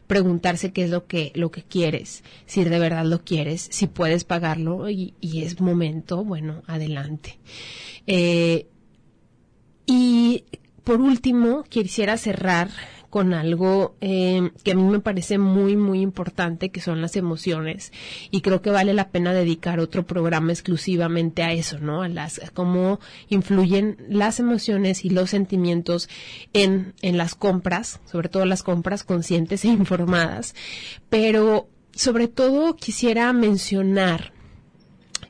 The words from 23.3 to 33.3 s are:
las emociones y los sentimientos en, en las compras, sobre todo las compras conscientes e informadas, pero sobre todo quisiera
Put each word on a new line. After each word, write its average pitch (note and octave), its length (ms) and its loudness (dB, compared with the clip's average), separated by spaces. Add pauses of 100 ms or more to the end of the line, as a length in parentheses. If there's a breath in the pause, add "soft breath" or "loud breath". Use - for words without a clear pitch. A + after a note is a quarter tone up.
las G#3 300 0
emociones G3+ 680 0
y F3+ 60 0
los F#3 180 2
sentimientos F#3 800 0 (440 loud breath)
en, G3 500 2
en F3 140 0
las E3+ 180 -2
compras, F#3 640 -2 (120)
sobre E3+ 180 -4
todo F#3+ 160 0
las F#3 180 0
compras F#3 400 -2
conscientes F3 600 -2
e G#3 40 2
informadas, F3+ 880 2 (560 loud breath)
pero A3 580 4 (240)
sobre A#3 340 2
todo C#4 480 2
quisiera A#3 560 0